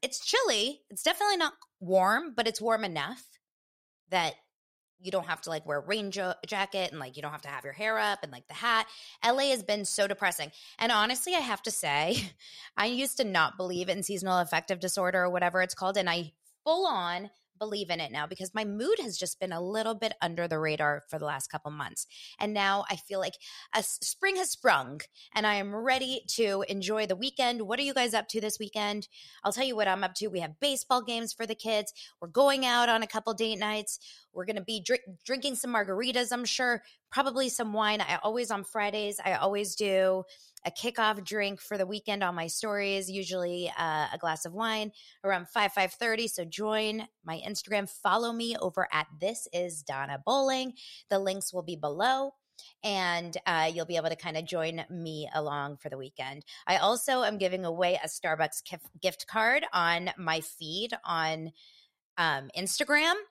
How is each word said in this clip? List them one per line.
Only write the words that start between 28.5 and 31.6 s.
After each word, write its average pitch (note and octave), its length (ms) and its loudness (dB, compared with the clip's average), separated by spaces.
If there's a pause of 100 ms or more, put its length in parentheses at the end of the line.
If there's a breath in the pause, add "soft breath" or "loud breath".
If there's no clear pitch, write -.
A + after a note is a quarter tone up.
weekend? G#3 480 -4 (340 loud breath)
I'll G3+ 120 2
tell A#3 100 0
you B3+ 140 0
what G#3 100 4
I'm F#3+ 160 2
up F#3 120 0
to. G#3 120 -2
We F#3 140 -4
have D#3 180 -8
baseball C4+ 420 2
games A3+ 300 -4
for A3+ 140 -6
the A3 100 -4
kids. G#3+ 380 0 (260 loud breath)